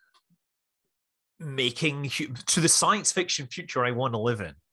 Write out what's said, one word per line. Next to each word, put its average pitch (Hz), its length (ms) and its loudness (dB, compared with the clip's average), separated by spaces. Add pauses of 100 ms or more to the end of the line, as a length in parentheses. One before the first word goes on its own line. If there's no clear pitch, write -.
(1400)
making 139 600 -2
hu-, 135 320 -6 (120)
to - 120 2
the 160 100 6
science 185 440 4
fiction 175 340 -2
future 131 380 -4
I 123 80 2
wanna 120 260 -2
live 113 220 0
in, 80 140 -8 (180)